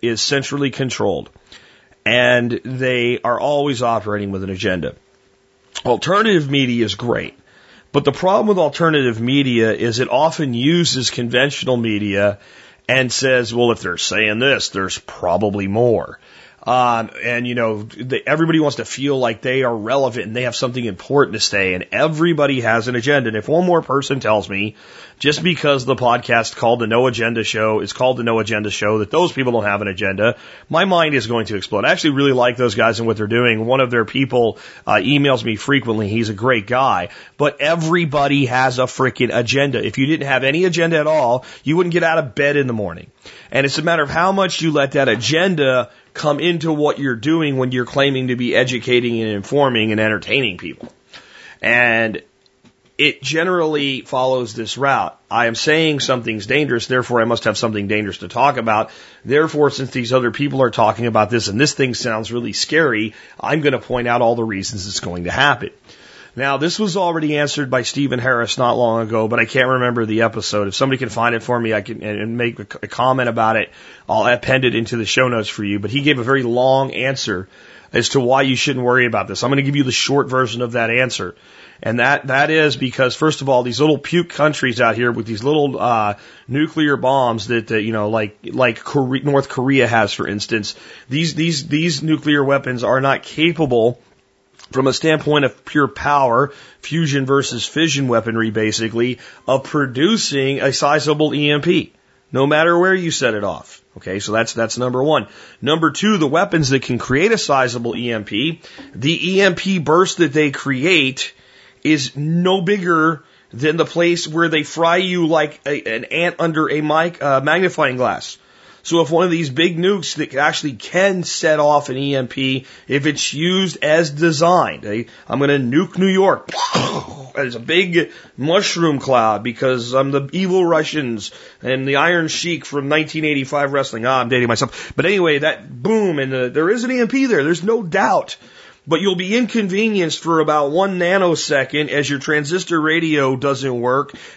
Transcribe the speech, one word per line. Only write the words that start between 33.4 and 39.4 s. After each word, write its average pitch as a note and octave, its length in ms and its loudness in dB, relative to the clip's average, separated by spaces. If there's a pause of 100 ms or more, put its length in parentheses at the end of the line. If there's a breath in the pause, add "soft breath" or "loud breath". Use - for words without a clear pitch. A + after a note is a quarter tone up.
One C3 140 2
of B2+ 100 0
their A#2 160 2
people, B2 540 0 (260 loud breath)
uh, G#2+ 100 2
emails C3 480 2
me A2+ 120 -2
frequently. A2 540 -2
He's A2 200 -2
a G#2+ 40 -4
great G#2+ 340 0
guy. A#2 400 0 (300 loud breath)
But C#3+ 240 -2
everybody D3 840 0
has B2+ 320 0
a B2+ 40 2
frickin' B2 500 0
agenda. B2 500 0